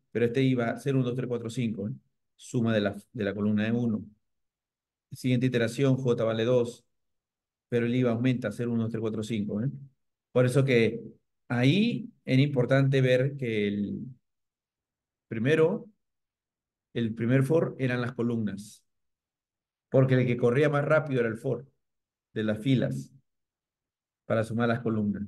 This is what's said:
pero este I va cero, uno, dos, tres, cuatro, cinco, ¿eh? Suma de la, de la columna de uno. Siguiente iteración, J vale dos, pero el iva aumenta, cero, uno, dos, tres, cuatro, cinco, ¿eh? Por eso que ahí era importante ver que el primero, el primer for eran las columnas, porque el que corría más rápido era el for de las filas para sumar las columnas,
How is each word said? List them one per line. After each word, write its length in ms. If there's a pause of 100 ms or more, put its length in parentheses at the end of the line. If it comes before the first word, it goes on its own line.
(100)
pero 140
este 180
I 120
va 240
cero, 200
uno, 80
dos, 80
tres, 140
cuatro, 200
cinco, 400
¿eh? 40 (420)
Suma 400
de 60
la, 160 (160)
de 120
la 80
columna 320
de 60
uno. 340 (1080)
Siguiente 340
iteración, 500
J 280
vale 200
dos, 400 (840)
pero 180
el 80
iva 160
aumenta, 400
cero, 220
uno, 100
dos, 80
tres, 100
cuatro, 220
cinco, 400
¿eh? 80 (640)
Por 140
eso 180
que 360 (480)
ahí 640 (140)
era 180
importante 580
ver 360
que 320
el 320 (1300)
primero, 580 (1080)
el 200
primer 300
for 340
eran 220
las 140
columnas, 680 (1040)
porque 260
el 120
que 100
corría 320
más 160
rápido 360
era 80
el 80
for 300 (680)
de 80
las 160
filas 540 (1120)
para 180
sumar 240
las 120
columnas, 480